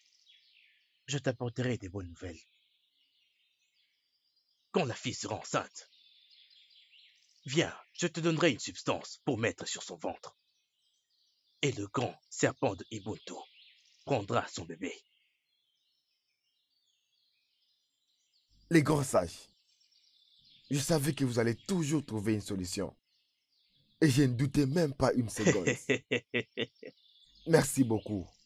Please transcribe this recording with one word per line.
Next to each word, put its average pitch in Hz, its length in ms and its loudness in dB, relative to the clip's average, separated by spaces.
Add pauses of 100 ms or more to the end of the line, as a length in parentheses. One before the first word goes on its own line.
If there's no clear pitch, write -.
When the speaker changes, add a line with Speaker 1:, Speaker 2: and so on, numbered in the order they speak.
(1080)
Speaker 1:
je 135 120 -4
t'apporterai 123 600 -4
des 95 100 -12
bonnes 90 200 -10
nouvelles. 85 300 -12 (2250)
Quand 180 120 4
la 113 100 -4
fille 117 200 -6
sera 101 220 -6
enceinte, - 520 -6 (1600)
viens, 131 280 0 (200)
je 175 120 -2
te 170 140 -4
donnerai 165 300 4
une 107 80 -2
substance - 680 -6
pour 123 140 0
mettre - 280 -2
sur - 160 -8
son 92 140 -14
ventre. - 400 -10 (1300)
Et 139 100 2
le 101 160 -6
grand - 260 -2 (140)
serpent 120 460 0
de - 160 -12
Ubuntu 104 420 -10 (720)
prendra 117 440 0
son - 180 -10
bébé. 85 260 -10 (3750)
Speaker 2:
Les 165 120 8
grands 143 200 2
sages, - 460 -2 (1200)
je 143 80 0
savais 147 360 2
que 139 100 -2
vous 120 140 0
allez 117 180 2
toujours 156 480 -2
trouver 107 300 -2
une 104 80 -2
solution. 92 520 -6 (1080)
Et 156 80 8
je 131 120 6
ne 127 120 4
doutais 139 320 2
même 147 280 2
pas 127 200 4
une 113 160 2
seconde. 107 360 4
Speaker 1:
<laughs> - 1800 -4
Speaker 2:
Merci 156 360 4
beaucoup. 107 460 -2 (180)